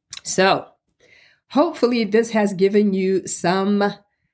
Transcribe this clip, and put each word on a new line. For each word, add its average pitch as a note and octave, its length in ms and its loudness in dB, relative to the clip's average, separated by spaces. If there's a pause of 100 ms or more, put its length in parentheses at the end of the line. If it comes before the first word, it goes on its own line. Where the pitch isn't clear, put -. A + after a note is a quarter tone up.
(240)
So, F#3 440 0 (840)
hopefully B3 520 0
this A3 280 0
has G#3 220 0
given G3 400 2
you F#3+ 340 -2
some G3 560 0 (500)